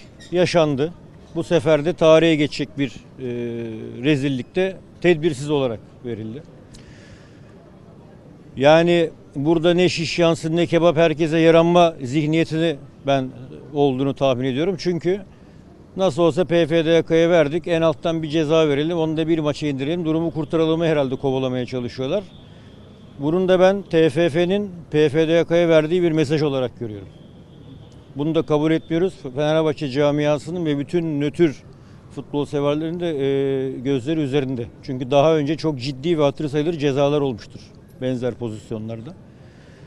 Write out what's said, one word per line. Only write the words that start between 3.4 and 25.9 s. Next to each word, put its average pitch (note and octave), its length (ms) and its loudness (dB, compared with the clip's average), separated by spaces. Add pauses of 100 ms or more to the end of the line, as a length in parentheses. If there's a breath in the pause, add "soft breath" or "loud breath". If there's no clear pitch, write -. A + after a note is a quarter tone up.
rezillikte C#3+ 760 -2 (240)
tedbirsiz D3+ 480 0
olarak C3 300 -2 (260)
verildi. A2+ 380 -10 (2250 loud breath)
Yani E3 520 6 (260)
burada D#3+ 380 2
ne F3 160 4
şiş D#3+ 300 -4
yansın E3 360 0
ne E3+ 100 2
kebap D#3+ 320 2
herkese D#3+ 420 2
yaranma E3 640 4
zihniyetini D#3 720 -2 (320)
ben C3+ 220 0 (440)
olduğunu C#3 400 0
tahmin C3 320 0
ediyorum. D3 340 -2
Çünkü F3+ 420 -2 (760 loud breath)
nasıl F3 240 0
olsa E3+ 240 2
P E3+ 220 2
F D#3+ 180 0
D E3 180 2
K'ya E3 260 2
verdik, D#3+ 380 2
en E3 140 0
alttan E3 420 0
bir D#3+ 60 -6
ceza D#3 400 2
verelim, D3+ 280 0
onu D#3+ 200 -2
da D#3 100 -2
bir D#3+ 120 0
maça D3+ 280 -2
indirelim, D3 380 -4
durumu D#3+ 260 -2
kurtaralımı D#3+ 540 -2
herhalde C#3+ 300 0
kovalamaya C3 500 -2
çalışıyorlar. C3 580 -6 (960 loud breath)
Bunun E3 280 0
da F3+ 120 4
ben F#3+ 220 4
T E3 280 2
F E3 200 2
F'nin F3+ 420 -2 (200)
P D3+ 180 4
F D#3 180 2
D E3 160 4
K'ya E3+ 260 2
verdiği D#3+ 340 4